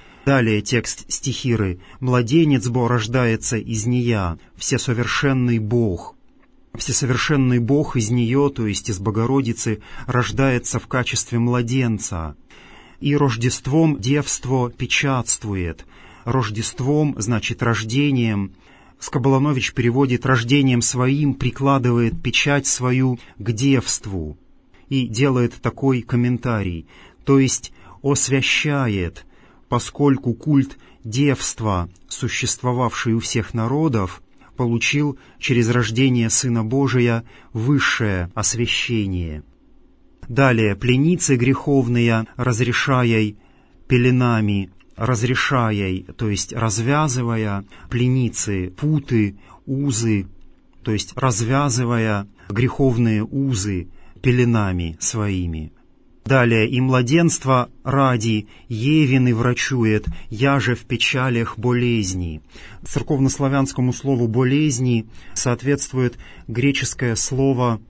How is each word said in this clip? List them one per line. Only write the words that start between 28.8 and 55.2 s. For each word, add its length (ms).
поскольку 640
культ 440
девства, 880
существовавший 1080
у 40
всех 360
народов, 680
получил 640
через 300
рождение 600
Сына 320
Божия 600
высшее 840
освящение. 1080
Далее: 480
«Пленицы 600
греховные, 920
разрешаяй 1000
пеленами», 840
разрешаяй, 1120
то 120
есть 240
развязывая, 1120
пленицы, 880
путы, 600
узы, 640
то 80
есть 240
развязывая 1120
греховные 720
узы 640
пеленами 800
своими. 720